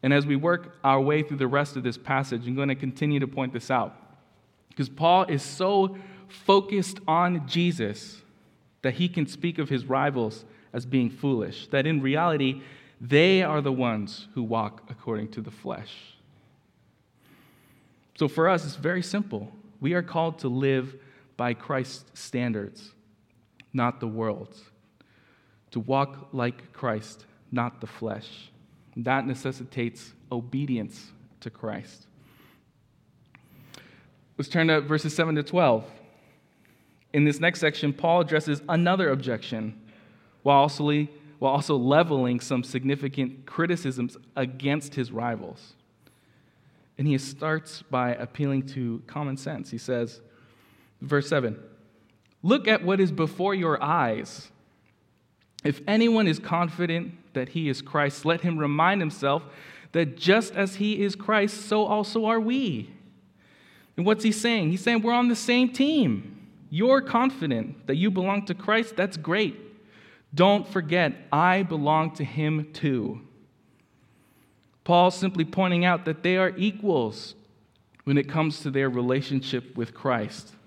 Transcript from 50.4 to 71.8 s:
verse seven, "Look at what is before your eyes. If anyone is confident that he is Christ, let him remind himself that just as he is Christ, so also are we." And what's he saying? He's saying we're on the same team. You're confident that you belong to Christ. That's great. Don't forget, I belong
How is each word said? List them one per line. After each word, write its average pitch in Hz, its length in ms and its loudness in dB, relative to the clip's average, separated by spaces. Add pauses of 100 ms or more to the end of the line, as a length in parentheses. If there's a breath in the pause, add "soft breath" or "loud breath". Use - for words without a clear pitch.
verse 143 280 0
seven, 123 300 0 (840)
"Look 214 260 2
at 214 160 4
what 190 160 2
is 180 120 4
before 165 420 0
your 165 280 0
eyes. 135 680 -2 (1120)
If 143 220 0
anyone 220 400 4
is 156 120 2
confident 170 760 -2 (220)
that 127 160 -4
he 160 180 -2
is 131 140 -2
Christ, 143 420 -2
let 165 160 2
him 170 180 -2
remind 156 420 2
himself 147 440 -2 (480 loud breath)
that 156 240 0
just 208 380 2
as 196 220 -2
he 208 260 0
is 202 120 0
Christ, 208 520 0
so 214 180 2
also 214 400 0
are 226 160 2
we." 220 500 -2 (1040 soft breath)
And 175 100 0
what's 214 180 2
he 220 80 6
saying? 214 380 2
He's 185 100 0
saying 233 220 2
we're 233 100 2
on 247 160 4
the 233 80 2
same 247 360 4
team. 254 760 0 (220)
You're 247 300 4
confident 247 840 0
that 135 100 0
you 190 140 2
belong 196 360 0
to 180 80 -4
Christ. 226 420 0
That's 196 200 -2
great. 165 380 0 (800 loud breath)
Don't 196 320 6
forget, 165 480 2 (160)
I 180 320 4
belong 156 500 2